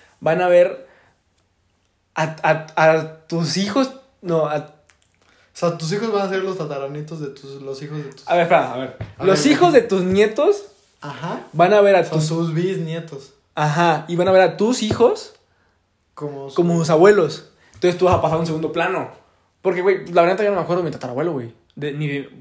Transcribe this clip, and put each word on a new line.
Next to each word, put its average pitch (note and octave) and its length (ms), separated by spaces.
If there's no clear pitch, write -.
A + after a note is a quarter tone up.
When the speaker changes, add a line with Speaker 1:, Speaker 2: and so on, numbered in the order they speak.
Speaker 1:
van E3 200
a F3+ 60
ver F3 400
a, D#3 280
a, D#3 480
a D#3+ 260
tus E3+ 300
hijos, G3+ 340
no, E3 260
a D3+ 100
Speaker 2:
O D3+ 80
sea, E3 240
tus D#3+ 140
hijos G#3+ 220
van G3 140
a - 20
ser F#3+ 140
los F#3+ 140
tataranitos D3 640
de C#3+ 80
tus, C#3 340
los C3+ 200
hijos D3+ 160
de D3 80
tus - 220
Speaker 1:
A F#3 80
ver, F3 80
espera, D3 300
a B2 40
ver. C3 200
Speaker 2:
A - 80
Speaker 1:
Los F#3+ 180
Speaker 2:
ver, D4 80
Speaker 1:
hijos E4+ 200
Speaker 2:
güey. C4+ 100
Speaker 1:
de - 60
tus F#3 160
nietos A3 600
Speaker 2:
Ajá. D3 400
Speaker 1:
van F3 200
a G#3 80
ver G3+ 160
a E3+ 80
Speaker 2:
Son D#3+ 140
Speaker 1:
tus D#3 100
Speaker 2:
tus E3 240
bisnietos. E3 800
Speaker 1:
Ajá, D#3 520
y E3+ 80
van F3+ 140
a - 20
ver F#3+ 100
a F3 160
tus A#3 240
hijos A#3 520
Speaker 2:
Como C#3+ 360
su - 60
Speaker 1:
como E3+ 240
sus D#3+ 100
abuelos. E3+ 640
Entonces F3 240
tú F#3 80
vas F3+ 100
a E3+ 60
pasar D#3+ 160
a - 40
un E3 40
segundo D#3 260
plano. E3+ 400
Porque, F#3 200
güey, F#3 320
la F3 80
verdad F#3 220
yo G3+ 80
no G3 60
me E3 40
acuerdo F3 220
de D#3+ 60
mi - 40
tatarabuelo, C3+ 400
güey. A#2 200
De, D3 180
ni D3+ 140
de, C#3+ 220